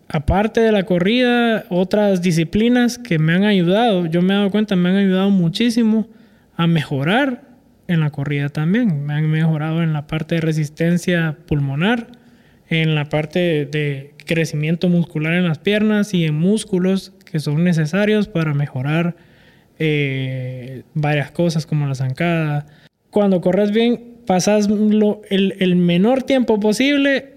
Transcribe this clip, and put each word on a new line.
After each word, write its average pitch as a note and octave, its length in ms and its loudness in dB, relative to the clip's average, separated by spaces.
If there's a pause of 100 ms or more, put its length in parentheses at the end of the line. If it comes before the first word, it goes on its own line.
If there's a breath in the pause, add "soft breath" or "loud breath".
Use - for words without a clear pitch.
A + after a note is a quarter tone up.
aparte G3 520 0
de A3+ 100 4
la G3+ 120 2
corrida, A#3 840 2
otras F#3+ 540 0
disciplinas A3 760 2
que E3 220 -2
me D#3 140 2
han F#3+ 100 2
ayudado. G3 640 2
Yo F3 160 0
me F#3+ 100 2
he G3+ 40 0
dado G3+ 120 0
cuenta, G#3 260 -2
me F3 140 2
han F#3+ 60 2
ayudado G3 340 2
muchísimo A3 760 2 (500 loud breath)
a E3+ 80 0
mejorar E3+ 760 -2 (440)
en E3+ 120 0
la D3+ 100 0
corrida C#3+ 400 -4
también. E3 560 -2
Me D3 80 -6
han D#3 160 -2
mejorado D#3+ 540 0
en D#3+ 100 0
la D3 140 -6
parte D#3+ 280 -6
de E3 60 -2
resistencia E3 1040 -2
pulmonar, D#3 600 -2 (600 loud breath)
en D#3+ 280 0
la D3 100 -2
parte D3+ 600 -2
de C#3+ 480 -6 (100)
crecimiento E3 640 -2
muscular D#3+ 440 0
en F3+ 140 2
las D#3 120 -2
piernas G#3 560 0
y E3+ 100 2
en D3+ 80 0
músculos F#3 800 -2 (180)
que D#3 80 -2
son D3 240 -2
necesarios F#3+ 640 0
para D#3+ 280 -2
mejorar, D3 600 -2 (600 soft breath)
eh, C3 1080 -4 (100)
varias D3 380 -2
cosas E3 340 -2
como D3 200 -2
la C3+ 80 -4
zancada. D3 720 -2 (460 loud breath)
Cuando G3 300 2
corres G3 300 0
bien, A#3 440 -2 (100)
pasas G#3 440 2
lo, G#3 600 2
el, F#3+ 300 0
el F#3 160 2
menor F3+ 480 2
tiempo A#3+ 360 2
posible C4+ 760 0